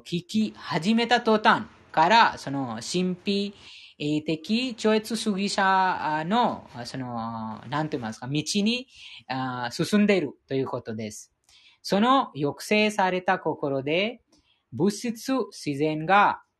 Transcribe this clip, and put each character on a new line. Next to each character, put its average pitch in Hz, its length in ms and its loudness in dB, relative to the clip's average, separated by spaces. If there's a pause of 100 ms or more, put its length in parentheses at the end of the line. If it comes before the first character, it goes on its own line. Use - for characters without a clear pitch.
聞 170 220 -6
き 214 300 -2
始 175 380 0
め 233 120 2
た 240 140 4
途 220 180 4
端 196 260 4 (280)
か 160 160 4
ら、 220 300 6
そ - 120 -8
の 123 300 -6
神 180 440 -2
秘 101 300 -2 (720)
的 220 520 -2
超 214 180 2
越 214 220 -2
主 220 140 -2
義 196 180 -2
者 185 800 0
の、 180 420 0 (160)
そ - 120 -12
の、 113 720 -8
な 147 140 -2
ん 156 60 -4
て 151 100 -4
言 - 20 -8
い - 20 -8
ま 110 100 -6
す - 80 -16
か、 123 60 -10
道 147 160 -2 (120)
に、 226 320 0 (420)
あ、 127 420 -4
進 - 300 0
ん 208 60 6
で 202 100 4
い 175 40 2
る 143 120 -4 (160)
と 135 60 -4
い 135 80 0
う 120 40 -2
こ 123 140 -6
と 113 140 -10
で 110 160 -8
す。 - 220 -18 (500)
そ 196 180 2
の 254 340 4
抑 143 260 -2
制 214 300 2
さ 196 200 0
れ 180 120 -2
た 185 160 2
心 143 440 -4
で、 190 400 -2 (500)
物 156 180 2
質、 233 420 -6 (180)
自 143 280 -6
然 156 260 0
が 185 380 4 (160)